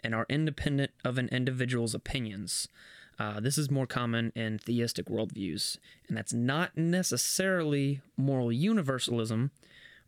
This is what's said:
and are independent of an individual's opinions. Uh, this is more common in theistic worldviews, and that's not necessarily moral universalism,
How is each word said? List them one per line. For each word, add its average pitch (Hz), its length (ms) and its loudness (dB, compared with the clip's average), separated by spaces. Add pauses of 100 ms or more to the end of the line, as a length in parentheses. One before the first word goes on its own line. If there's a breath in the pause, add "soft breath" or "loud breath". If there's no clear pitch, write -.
and 113 120 -2
are 113 160 0
independent 143 600 2 (140)
of 127 140 0
an 123 100 0
individual's 127 680 0
opinions. 104 720 -4 (500 loud breath)
Uh, 104 200 -4
this 139 200 0
is 143 120 0
more 135 160 2
common 117 480 0
in 110 240 -2
theistic 117 460 0
worldviews, 95 720 -2 (320 loud breath)
and - 80 -2
that's 107 160 -6
not 131 460 0
necessarily 160 1200 2 (160)
moral 131 340 2
universalism, 127 1000 2 (580 loud breath)